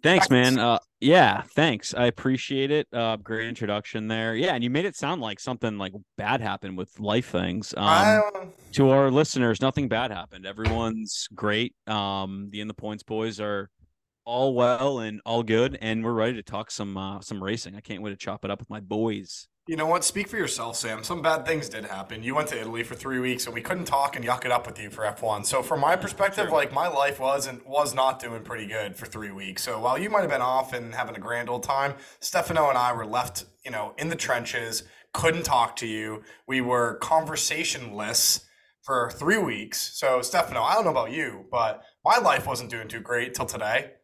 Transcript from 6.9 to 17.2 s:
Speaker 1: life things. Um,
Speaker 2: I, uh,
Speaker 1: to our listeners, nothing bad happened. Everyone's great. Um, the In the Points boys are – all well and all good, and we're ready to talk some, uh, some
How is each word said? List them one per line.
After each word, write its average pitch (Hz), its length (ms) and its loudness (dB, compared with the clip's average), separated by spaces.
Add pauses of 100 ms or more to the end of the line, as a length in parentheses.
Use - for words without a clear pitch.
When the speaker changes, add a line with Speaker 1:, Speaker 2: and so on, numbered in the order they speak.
Speaker 1:
life 107 300 0
things. 90 460 -2
Um, - 80 -2
Speaker 2:
I, 196 340 6
uh, 202 260 0 (280)
Speaker 1:
to 135 180 6
our 135 200 6
listeners, 127 500 2
nothing 135 280 0
bad 113 240 0
happened. 95 340 -12
Everyone's 110 880 -2
great. 107 400 0 (140)
Um, 98 640 -4
the 104 80 -10
In 107 80 -8
the 107 60 -8
Points 107 280 -10
boys 110 380 -4
are – 101 300 -4 (540)
all 127 280 2
well 123 460 4
and 107 260 -6
all 117 180 0
good, 117 380 2
and 113 240 -2
we're 117 80 0
ready 113 220 2
to 107 80 -8
talk 110 280 -8
some, 98 280 -6
uh, 95 200 -6
some 98 240 -8